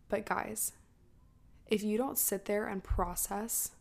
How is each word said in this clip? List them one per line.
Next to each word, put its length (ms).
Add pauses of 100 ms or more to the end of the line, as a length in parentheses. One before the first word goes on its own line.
But 180
guys, 460 (960)
if 160
you 140
don't 200
sit 280
there 220
and 140
process 1000